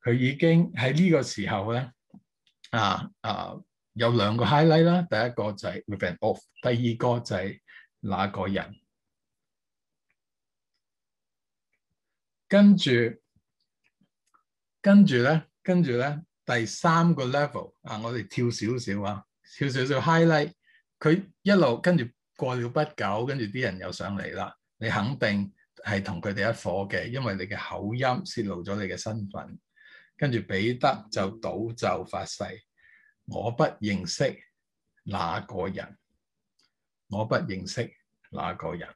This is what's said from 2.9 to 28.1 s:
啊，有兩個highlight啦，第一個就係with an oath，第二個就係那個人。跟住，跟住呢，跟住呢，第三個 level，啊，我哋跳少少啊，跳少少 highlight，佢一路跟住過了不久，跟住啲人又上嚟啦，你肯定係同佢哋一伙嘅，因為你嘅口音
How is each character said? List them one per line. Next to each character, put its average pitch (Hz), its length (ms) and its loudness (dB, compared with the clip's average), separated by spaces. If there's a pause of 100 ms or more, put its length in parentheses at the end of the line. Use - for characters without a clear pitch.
啊， 92 340 -6 (380)
有 117 180 2
兩 107 240 2
個 135 80 0
highlight 156 400 6
啦， 175 200 4
第 170 120 -2
一 117 140 0
個 107 240 -4
就 98 160 -8
係 95 180 -10
with 101 160 -6
an 87 140 -4
oath， - 240 -2 (200)
第 123 80 0
二 120 280 0
個 120 240 0
就 110 160 -6
係 98 240 -6 (380)
那 98 280 -2
個 98 200 -4
人。 95 280 -4 (3750)
跟 202 300 10
住， 143 140 2 (1900)
跟 196 240 10
住 131 120 4
呢， 147 280 2 (160)
跟 180 220 2
住 120 140 0
呢， 147 260 -2 (220)
第 120 200 0
三 165 480 2
個 139 120 -2
level， 139 560 -4
啊， 110 180 -10
我 117 140 -6
哋 110 140 -6
跳 123 220 0
少 113 280 -4
少 104 260 -6
啊， 101 220 -6 (320)
跳 139 100 -2
少 135 180 -2
少 135 140 0
highlight， 160 540 4 (440)
佢 170 320 2 (120)
一 196 100 2
路 147 300 4
跟 175 160 4
住 120 100 0 (300)
過 127 180 -4
了 120 140 -4
不 151 140 -2
久， 107 420 -4
跟 139 120 -4
住 117 80 -2
啲 110 180 -6
人 95 160 -4
又 92 120 -10
上 95 260 -8
嚟 80 160 -8
啦， 95 220 -8 (220)
你 113 120 -6
肯 107 300 -2
定 101 340 -2 (300)
係 104 180 -2
同 95 200 -8
佢 101 120 -6
哋 101 160 -2
一 113 40 -2
伙 98 340 -6
嘅， 101 200 -6
因 127 140 -8
為 107 140 -4
你 92 60 -8
嘅 98 160 -10
口 98 360 -8
音 123 320 -2